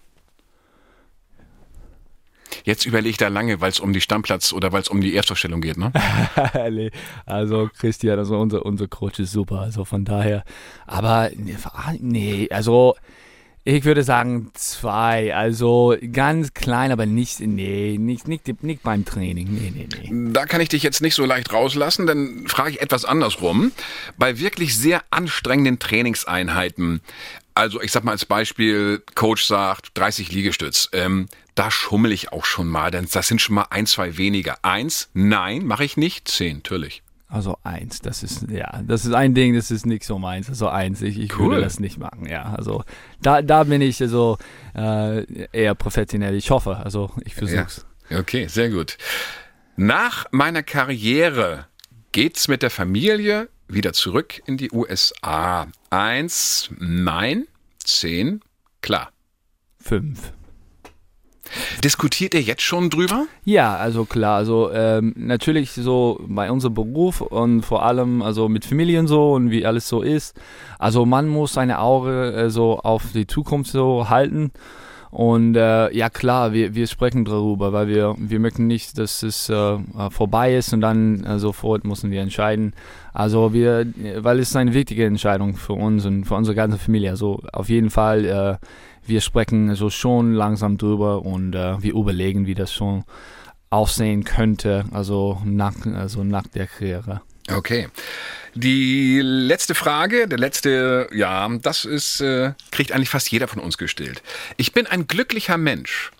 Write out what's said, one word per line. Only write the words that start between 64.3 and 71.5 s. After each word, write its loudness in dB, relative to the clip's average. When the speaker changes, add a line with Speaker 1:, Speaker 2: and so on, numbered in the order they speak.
Speaker 2:
also, 2
ähm, 2
natürlich 0
so 0
bei -4
unserem 0
Beruf 0
und 2
vor 0
allem 2
also 0
mit -2
Familie 2
und 4
so 6
und 4
wie 0
alles 0
so 0
ist. -2
Also 4
man 4
muss 0